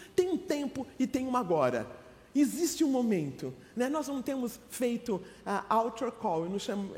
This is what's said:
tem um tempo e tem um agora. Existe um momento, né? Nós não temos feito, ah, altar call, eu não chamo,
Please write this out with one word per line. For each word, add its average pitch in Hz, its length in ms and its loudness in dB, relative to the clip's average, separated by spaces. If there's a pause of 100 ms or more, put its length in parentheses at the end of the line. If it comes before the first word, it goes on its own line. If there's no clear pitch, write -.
(160)
tem 359 160 2
um 320 60 2
tempo 285 500 -2 (100)
e 254 80 2
tem 262 220 0
um 247 100 0
agora. 135 500 2 (480)
Existe 285 480 4
um 277 80 4
momento, 175 600 0 (240)
né? 247 140 0
Nós 302 180 -2
não 277 140 -4
temos 254 380 -4 (100)
feito, 233 500 0 (240)
ah, 196 240 -2
altar 226 440 0
call, 170 320 -2
eu 175 80 -4
não 196 80 -4
chamo, 196 380 -4